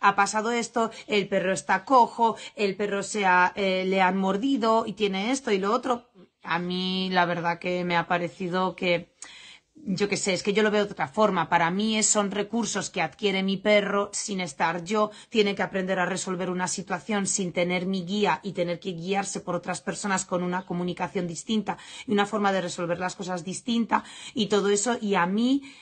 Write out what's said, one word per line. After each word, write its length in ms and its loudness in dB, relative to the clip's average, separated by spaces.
ha 140 6
pasado 380 0
esto, 400 0
el 200 2
perro 240 0
está 320 -2
cojo, 520 6
el 220 0
perro 260 -2
se 240 -2
ha, 300 6
eh, 280 0
le 160 2
han 160 4
mordido 720 2
y 60 -6
tiene 400 -2
esto 180 -2
y 80 4
lo 140 0
otro". 360 -2
A 140 -2
mí 500 -2
la 160 4
verdad 320 -2
que 260 -2
me 120 0
ha 100 2
parecido 680 -2
que, 360 0
yo 340 -2
qué 80 -2
sé, 160 0
es 100 -2
que 100 0
yo 100 4
lo 80 4
veo 140 2
de 80 -8
otra 160 -4
forma. 400 2
Para 220 2
mí 260 0
es, 100 2
son 240 2
recursos 600 -4
que 120 -2
adquiere 400 0
mi 140 0
perro 560 2
sin 280 -6
estar 440 -2
yo. 260 0
Tiene 260 2
que 80 -4
aprender 360 -2
a 80 2
resolver 440 -4
una 160 -2
situación 600 -4
sin 260 -2
tener 340 0
mi 180 -2
guía 380 0
y 100 -8
tener 280 -4
que 120 -8
guiarse 480 -4
por 140 -6
otras 260 -4
personas 440 -4
con 180 -2
una 240 -2
comunicación 600 -4
distinta 520 -4
y 60 -2
una 140 4
forma 260 0
de 100 0
resolver 360 -4
las 180 -4
cosas 280 -6
distinta 580 -2
y 120 0
todo 240 2
eso. 300 2
Y 140 0
a 120 2
mí, 360 2